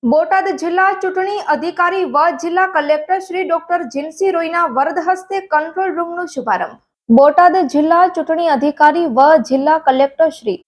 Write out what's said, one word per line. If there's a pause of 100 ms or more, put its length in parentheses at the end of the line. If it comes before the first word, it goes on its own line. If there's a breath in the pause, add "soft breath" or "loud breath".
બોટાદ (140)
જિલ્લા
ચૂંટણી
અધિકારી (120)
વ (160)
જિલ્લા
કલેક્ટર
શ્રી
ડોક્ટર (160)
જીનસી
રોયના (100)
વરદ
હસ્તે (200)
કંટ્રોલ (100)
રૂમનો
શુભારંભ. (340)
બોટાદ (120)
જિલ્લા
ચૂંટણી
અધિકારી (100)
વ (240)
જિલ્લા
કલેક્ટર
શ્રી (120)